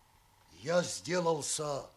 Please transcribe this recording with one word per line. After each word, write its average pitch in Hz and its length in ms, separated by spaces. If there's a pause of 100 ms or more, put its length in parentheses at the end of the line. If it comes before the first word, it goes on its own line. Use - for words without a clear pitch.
(600)
Я 165 220
сделался 151 1000 (120)